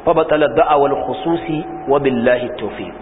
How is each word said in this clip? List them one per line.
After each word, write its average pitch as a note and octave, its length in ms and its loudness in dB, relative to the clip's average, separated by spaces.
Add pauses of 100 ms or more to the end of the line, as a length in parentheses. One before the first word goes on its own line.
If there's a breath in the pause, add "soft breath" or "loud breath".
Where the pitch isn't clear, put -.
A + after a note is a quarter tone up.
fa E3 100 0
batala D#3 400 2
da'awal D3 400 4 (140)
khususi D#3+ 560 -4 (220)
wa C3+ 140 2
billahi B2 600 2
tawfiq. F#2 420 -8